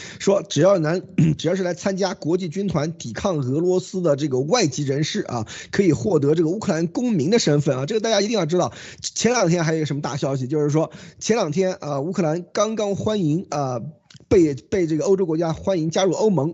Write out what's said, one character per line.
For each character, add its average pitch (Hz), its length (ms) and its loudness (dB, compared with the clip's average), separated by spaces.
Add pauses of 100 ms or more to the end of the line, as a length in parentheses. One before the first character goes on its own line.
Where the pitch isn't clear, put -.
(200)
说 190 220 2
只 147 200 -2
要 190 180 6
能， 160 220 -2 (160)
<clears throat> 156 200 4
只 147 100 -4
要 180 80 0
是 190 60 -2
来 175 120 -2
参 196 220 -4
加 185 200 -2
国 165 220 -2
际 180 120 -6
军 190 180 -4
团 156 260 -2
抵 117 200 -12
抗 185 240 -2
俄 135 220 0
罗 180 200 2
斯 185 220 -4
的 156 140 4
这 143 120 -2
个 127 120 0
外 180 260 2
籍 147 180 -2
人 135 200 -2
士 - 180 -2
啊， 117 240 -6 (240)
可 - 140 2
以 165 100 4
获 185 240 0
得 143 160 2
这 165 80 2
个 156 80 0
乌 190 80 -2
克 196 160 -2
兰 165 140 0
公 240 240 -2
民 160 180 0
的 233 80 4
身 151 240 2
份 135 160 0
啊。 131 80 -4
这 180 80 -4
个 220 80 0
大 226 80 -2
家 208 100 2
一 202 80 2
定 226 100 -2
要 170 80 0
知 165 120 0
道， 160 160 0 (280)
前 - 300 0
两 233 160 2
天 170 160 2
还 160 100 0
有 160 40 0
一 - 40 -2
个 151 40 -2
什 143 100 -4
么 143 60 -4
大 139 160 -6
消 139 180 -2
息， 127 120 -4
就 151 120 -2
是 147 120 0
说 156 180 2 (300)
前 - 160 0
两 185 160 0
天 185 240 0
啊， 143 240 -6
乌 156 120 -4
克 190 120 -2
兰 165 280 -2
刚 220 240 0
刚 202 200 -2
欢 214 260 -2
迎 160 300 0
啊， 131 280 -4 (480)
被， 160 280 6
被 180 320 -2
这 156 100 -2
个 147 80 -4
欧 196 100 4
洲 190 120 0
国 156 100 -2
家 165 160 -2
欢 196 260 -2
迎 160 120 -2
加 190 120 2
入 185 100 4
欧 208 180 2
盟 160 220 2